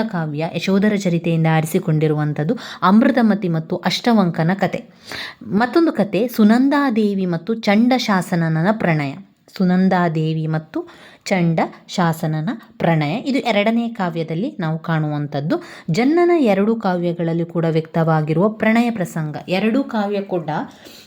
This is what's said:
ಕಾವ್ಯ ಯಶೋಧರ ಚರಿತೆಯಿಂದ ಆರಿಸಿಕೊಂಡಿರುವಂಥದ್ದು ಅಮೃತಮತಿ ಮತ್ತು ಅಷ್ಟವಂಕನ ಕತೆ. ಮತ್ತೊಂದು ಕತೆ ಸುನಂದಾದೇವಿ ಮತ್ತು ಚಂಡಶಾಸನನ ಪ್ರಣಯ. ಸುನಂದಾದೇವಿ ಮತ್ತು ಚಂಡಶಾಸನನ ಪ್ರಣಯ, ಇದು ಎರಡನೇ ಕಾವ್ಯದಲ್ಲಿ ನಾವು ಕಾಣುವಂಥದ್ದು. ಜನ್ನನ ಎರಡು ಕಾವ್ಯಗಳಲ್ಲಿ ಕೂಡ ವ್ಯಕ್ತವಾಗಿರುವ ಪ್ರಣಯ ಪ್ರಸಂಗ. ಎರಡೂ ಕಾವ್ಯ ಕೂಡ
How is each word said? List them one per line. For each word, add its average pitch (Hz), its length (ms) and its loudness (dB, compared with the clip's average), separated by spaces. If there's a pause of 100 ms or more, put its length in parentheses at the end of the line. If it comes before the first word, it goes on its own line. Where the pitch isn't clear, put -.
ಕಾವ್ಯ 160 480 -4
ಯಶೋಧರ 196 400 0
ಚರಿತೆಯಿಂದ 170 580 0
ಆರಿಸಿಕೊಂಡಿರುವಂಥದ್ದು 156 1040 0 (240)
ಅಮೃತಮತಿ 208 680 4
ಮತ್ತು 160 260 -2
ಅಷ್ಟವಂಕನ 180 800 0
ಕತೆ. 190 300 -2 (600)
ಮತ್ತೊಂದು 240 480 2
ಕತೆ 220 360 0
ಸುನಂದಾದೇವಿ 226 960 2
ಮತ್ತು 170 280 -2
ಚಂಡಶಾಸನನ 202 1160 2
ಪ್ರಣಯ. 156 420 0 (440)
ಸುನಂದಾದೇವಿ 175 880 2
ಮತ್ತು 160 600 -8 (180)
ಚಂಡಶಾಸನನ 170 1200 -2 (280)
ಪ್ರಣಯ, 160 420 0
ಇದು 269 200 -2
ಎರಡನೇ 226 500 0
ಕಾವ್ಯದಲ್ಲಿ 170 680 -4
ನಾವು 160 200 -2
ಕಾಣುವಂಥದ್ದು. 151 840 -2 (260)
ಜನ್ನನ 302 500 2
ಎರಡು 214 360 2
ಕಾವ್ಯಗಳಲ್ಲಿ 175 720 0
ಕೂಡ 170 240 -2
ವ್ಯಕ್ತವಾಗಿರುವ 160 800 2
ಪ್ರಣಯ 226 420 0
ಪ್ರಸಂಗ. 165 440 -6 (140)
ಎರಡೂ 220 340 0
ಕಾವ್ಯ 208 380 -4
ಕೂಡ 175 280 -6 (580)